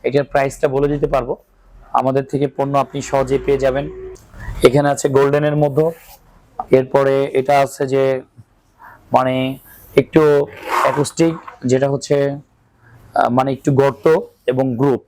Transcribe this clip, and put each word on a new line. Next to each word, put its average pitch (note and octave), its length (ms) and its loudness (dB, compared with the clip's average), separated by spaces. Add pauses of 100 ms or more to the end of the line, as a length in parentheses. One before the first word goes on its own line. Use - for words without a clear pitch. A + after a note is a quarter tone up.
এটার C#3+ 200 0
প্রাইসটা C#3 440 -2
বলে C#3 200 0
দিতে C#3+ 200 -2
পারবো। C3 300 -4 (560)
আমাদের C3 320 0
থেকে C#3 220 -2
পণ্য C#3 300 -4
আপনি C#3 240 -4
সহজেই C3+ 380 -2
পেয়ে C#3 180 0
যাবেন। C3+ 560 -4 (500)
এখানে C#3+ 260 4
আছে C#3+ 200 -2
গোল্ডেনের C#3+ 460 2
মধ্যে, D3+ 360 0 (880)
এরপরে C3+ 460 2
এটা C#3 360 0
আছে C#3 280 -2
যে C3+ 340 0 (920)
মানে C3 460 0 (380)
একটু D3 520 4 (340)
অ্যাকোস্টিক, C#3+ 540 0 (300)
যেটা C3 240 2
হচ্ছে, C#3 420 0 (840)
আহ, - 140 0
মানে B2+ 220 0
একটু C3+ 200 -2
গর্ত C#3 480 2 (260)
এবং B2+ 320 -2
গ্রুপ C3 300 0